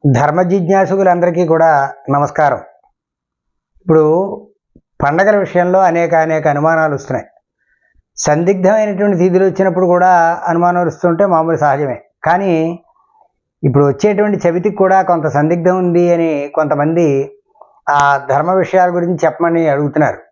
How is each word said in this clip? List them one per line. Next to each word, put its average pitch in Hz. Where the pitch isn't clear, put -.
ధర్మ 147
జిజ్ఞాసుకులందరికీ 180
కూడా 156
నమస్కారం. 143
ఇప్పుడు 156
పండగల 190
విషయంలో 180
అనేక, 170
అనేక 160
అనుమానాలు 156
వస్తున్నాయి. 139
సందిగ్ధమైనటువంటి 196
తిథులు 185
వచ్చినప్పుడు 185
కూడా 175
అనుమానాలు 175
వస్తుంటే 170
మామూలు 165
సహజమే. 143
కానీ 170
ఇప్పుడు 143
వచ్చేటువంటి 202
చవితికి 180
కూడా 190
కొంత 170
సందిగ్ధం 165
ఉంది 175
అని 151
కొంతమంది 147
ఆ 143
ధర్మ 151
విషయాల 185
గురించి 175
చెప్పమని 165
అడుగుతున్నారు. 147